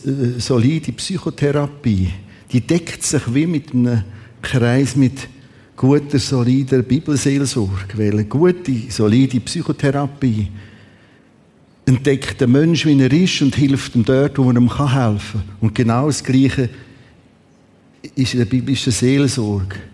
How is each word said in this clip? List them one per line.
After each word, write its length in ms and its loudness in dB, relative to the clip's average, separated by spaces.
äh, 340 -2
solide 520 0
Psychotherapie, 1160 -2
die 100 2
deckt 400 -4
sich 200 -2
wie 120 0
mit 280 -4
einem 280 2
Kreis 560 0
mit 320 0
guter, 420 2
solider 640 0
Bibelseelsorge, 1160 -2
weil 140 0
eine 120 0
gute, 480 0
solide 520 2
Psychotherapie 1080 -2
entdeckt 540 0
den 120 4
Menschen, 460 4
wie 40 6
er 100 2
ist, 300 2
und 140 2
hilft 380 0
ihm 120 2
dort, 320 2
wo 60 4
man 120 4
ihm 140 4
kann 220 -2
helfen 500 -2
kann. 180 -16
Und 140 0
genau 320 0
das 180 -2
Gleiche 460 2
ist 180 -2
in 60 -2
der 80 2
biblischen 460 -2
Seelsorge. 840 0